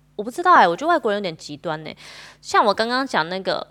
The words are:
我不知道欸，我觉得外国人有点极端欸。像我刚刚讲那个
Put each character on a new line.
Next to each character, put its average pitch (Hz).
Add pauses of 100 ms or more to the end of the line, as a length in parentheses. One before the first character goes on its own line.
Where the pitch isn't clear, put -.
(160)
我 208
不 233
知 349
道 349
欸， 220
我 170
觉 269
得 330
外 339
国 226
人 202
有 -
点 175
极 -
端 156
欸。 151 (460)
像 359
我 196
刚 220
刚 262
讲 170
那 185
个 185